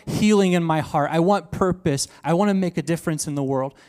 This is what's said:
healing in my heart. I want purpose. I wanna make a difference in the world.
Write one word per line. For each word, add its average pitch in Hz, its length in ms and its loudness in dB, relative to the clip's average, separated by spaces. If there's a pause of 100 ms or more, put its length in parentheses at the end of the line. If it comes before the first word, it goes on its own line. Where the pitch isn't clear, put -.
healing 202 480 2
in 175 100 2
my 156 180 0
heart. 147 300 -2
I 160 100 2
want 190 300 0
purpose. 180 580 -2 (140)
I 151 120 0
wanna 202 180 2
make 185 240 -2
a 165 60 -2
difference 156 440 -4
in 151 80 -6
the 143 80 -4
world. 135 300 -2 (160)